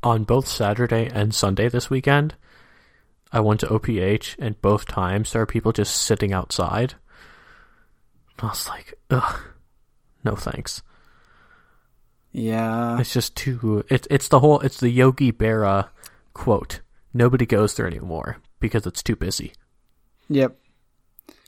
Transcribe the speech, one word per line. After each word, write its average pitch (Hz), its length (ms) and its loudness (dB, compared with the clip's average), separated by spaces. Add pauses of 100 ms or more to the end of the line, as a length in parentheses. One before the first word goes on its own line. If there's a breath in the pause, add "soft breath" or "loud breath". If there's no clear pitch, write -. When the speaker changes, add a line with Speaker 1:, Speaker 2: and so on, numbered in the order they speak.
Speaker 1:
on 113 200 2
both 131 220 2
Saturday 113 640 0
and 104 220 0
Sunday 101 340 0
this 123 220 -2
weekend, 143 440 2 (960 soft breath)
I 113 80 2
went 107 200 2
to - 80 -6
O 107 100 2
P 110 220 -2
H, 101 380 -2
and 117 240 -8
both 101 240 2
times 95 460 -2
there 113 100 0
are 107 40 0
people 113 260 0
just - 300 -2
sitting 101 300 0
outside. 95 640 -2 (1400 soft breath)
I - 80 -6
was - 220 -8
like, - 260 -14 (160)
"Ugh. - 300 -2 (840 loud breath)
No 107 140 -4
thanks." - 460 -10 (1500 soft breath)
Speaker 2:
Yeah. 113 680 -2
Speaker 1:
It's 120 120 -2
just - 240 -2
too, 113 520 -2
it's, - 220 0
it's 143 180 2
the 135 120 8
whole, 147 200 6
it's - 200 -2
the 123 100 2
Yogi 127 420 4
Berra 107 560 2 (440 loud breath)
quote, - 480 -2 (320)
"Nobody 123 340 4
goes 104 280 2
there 110 120 -4
anymore - 520 -8 (220)
because 110 260 -2
it's - 160 -8
too 110 140 -2
busy." - 360 -6 (760)
Speaker 2:
Yep. 135 280 0 (920 soft breath)